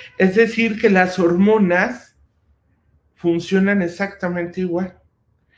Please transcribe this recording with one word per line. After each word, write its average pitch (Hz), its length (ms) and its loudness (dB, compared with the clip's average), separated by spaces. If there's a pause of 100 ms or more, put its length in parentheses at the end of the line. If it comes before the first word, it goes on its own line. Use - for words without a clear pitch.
(180)
Es 185 180 2
decir, 226 440 0
que 226 100 4
las 185 300 2
hormonas 190 960 0 (1000)
funcionan 190 640 0
exactamente 175 800 -8
igual 180 380 -6 (580)